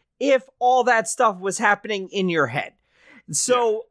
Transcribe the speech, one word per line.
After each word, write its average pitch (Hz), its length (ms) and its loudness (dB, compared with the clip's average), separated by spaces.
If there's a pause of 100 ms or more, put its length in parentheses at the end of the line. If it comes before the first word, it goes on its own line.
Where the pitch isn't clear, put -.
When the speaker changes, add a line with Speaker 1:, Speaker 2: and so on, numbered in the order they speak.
(200)
Speaker 1:
if 262 220 2 (160)
all 247 260 2
that 226 240 2
stuff 214 300 0
was 185 200 -6
happening 208 520 -2
in 185 180 -2
your 156 200 0
head. 135 240 -8 (580)
So, 240 420 0
Speaker 2:
Yeah. 214 60 -4 (120)